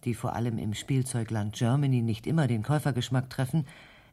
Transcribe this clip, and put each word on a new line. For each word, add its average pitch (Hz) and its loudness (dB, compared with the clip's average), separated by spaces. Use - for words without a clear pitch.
die 123 0
vor - -4
allem 113 -2
im 107 -2
Spielzeugland 113 -2
Germany 127 2
nicht 113 -2
immer 156 4
den 110 0
Käufergeschmack 131 0
treffen, 135 0